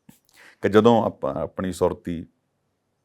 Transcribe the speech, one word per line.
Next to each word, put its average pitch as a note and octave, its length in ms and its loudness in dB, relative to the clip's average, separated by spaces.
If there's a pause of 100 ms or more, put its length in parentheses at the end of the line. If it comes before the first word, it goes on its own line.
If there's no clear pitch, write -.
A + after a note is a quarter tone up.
(640)
ਕਿ G#2 80 -2
ਜਦੋਂ G#2+ 340 4
ਆਪਾਂ C#2 320 -6
ਆਪਣੀ F2 380 -8
ਸੁਰਤੀ F2 520 -4 (800)